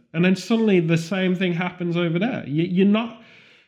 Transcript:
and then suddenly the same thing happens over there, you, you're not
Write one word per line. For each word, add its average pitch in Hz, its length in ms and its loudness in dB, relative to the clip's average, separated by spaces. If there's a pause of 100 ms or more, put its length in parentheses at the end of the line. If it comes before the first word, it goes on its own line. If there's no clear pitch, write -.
(120)
and 165 120 0
then 185 120 4
suddenly 214 440 2
the 165 180 2
same 185 380 -2
thing 180 160 -2
happens 175 440 -4
over 170 220 0
there, 226 280 -4
you, 151 180 -2
you're 185 220 2
not 220 360 0 (460)